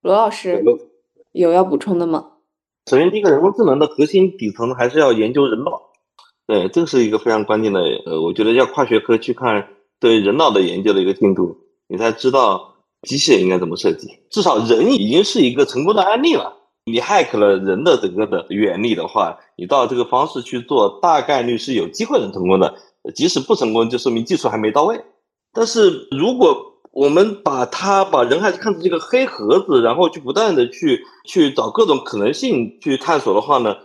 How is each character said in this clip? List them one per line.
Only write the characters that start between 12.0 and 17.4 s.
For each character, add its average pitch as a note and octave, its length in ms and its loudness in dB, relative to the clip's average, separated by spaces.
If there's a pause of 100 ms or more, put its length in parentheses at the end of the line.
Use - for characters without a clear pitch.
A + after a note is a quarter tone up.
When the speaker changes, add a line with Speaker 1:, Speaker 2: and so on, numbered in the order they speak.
Speaker 3:
知 C3 180 -2
道 A#2+ 440 0 (280)
机 B2+ 140 -6
器 C#3+ 160 2
人 F#2+ 80 6
应 F#2 80 2
该 F#2 100 0
怎 F2+ 80 -2
么 E2 100 -8
设 F#2 160 -2
计。 - 160 -10 (220)
至 G#3 120 -4
少 D#3 240 2
人 B2 260 2
已 G3+ 160 0
经 E3+ 160 4
是 A3 160 -2
一 B2 140 2
个 C3+ 100 2
成 C3 200 -4
功 G3+ 100 2
的 G3+ 80 2
案 G#3+ 200 0
例 D#4+ 120 2
了。 - 200 -4 (300)
你 A#2 160 -4
hack B2 380 -2
了 G2+ 180 4